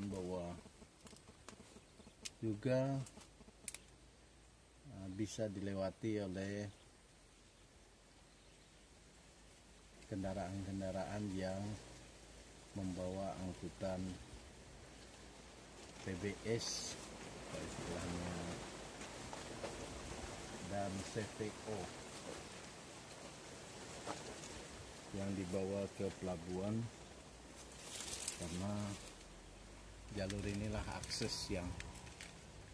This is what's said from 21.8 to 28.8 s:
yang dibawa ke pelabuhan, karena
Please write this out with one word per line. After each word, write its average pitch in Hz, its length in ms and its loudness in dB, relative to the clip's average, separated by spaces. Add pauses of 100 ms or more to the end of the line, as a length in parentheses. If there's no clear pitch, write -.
yang 98 240 4
dibawa 95 560 6
ke 101 80 4 (160)
pelabuhan, 92 640 4 (1500)
karena 90 360 2 (1500)